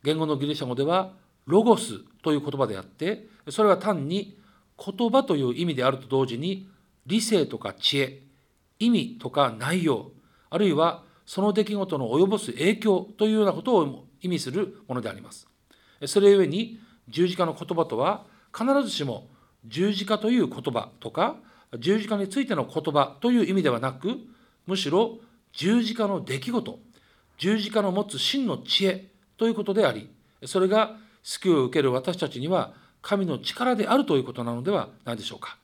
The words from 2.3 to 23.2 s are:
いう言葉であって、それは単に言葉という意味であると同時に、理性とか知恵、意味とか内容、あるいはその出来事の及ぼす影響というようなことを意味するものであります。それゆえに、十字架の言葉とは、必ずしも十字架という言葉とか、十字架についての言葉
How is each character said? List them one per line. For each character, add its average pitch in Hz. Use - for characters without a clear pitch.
い 151
う 147
言 147
葉 135
で 104
あ 95
っ -
て、 -
そ 220
れ 208
は 180
単 180
に 196
言 202
葉 269
と 185
い 139
う 123
意 170
味 160
で 127
あ 135
る 131
と 135
同 135
時 117
に、 190
理 208
性 214
と -
か 98
知 -
恵、 131
意 233
味 180
と 123
か 131
内 160
容、 123
あ 160
る 208
い -
は 165
そ -
の 208
出 208
来 208
事 190
の 117
及 160
ぼ 202
す -
影 185
響 190
と 214
い -
う -
よ 214
う -
な 185
こ 151
と 247
を 139
意 180
味 170
す 131
る 190
も 127
の 123
で 110
あ 98
り 98
ま -
す。 -
そ 196
れ 202
ゆ 196
え -
に、 214
十 170
字 180
架 180
の 160
言 175
葉 165
と 110
は、 165
必 226
ず 214
し 147
も 110
十 180
字 190
架 208
と 220
い 247
う 139
言 -
葉 123
と 113
か、 -
十 180
字 214
架 220
に 196
つ 196
い 254
て 233
の 131
言 151
葉 143